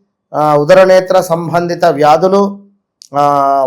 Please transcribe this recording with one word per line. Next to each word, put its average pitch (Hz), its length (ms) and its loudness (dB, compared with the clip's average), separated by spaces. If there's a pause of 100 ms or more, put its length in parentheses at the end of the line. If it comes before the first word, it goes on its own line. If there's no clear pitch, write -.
(360)
ఆ, 151 200 0
ఉదరనేత్ర 185 680 2
సంబంధిత 170 640 -4
వ్యాధులు, 170 800 0 (500)
ఆ, 139 520 0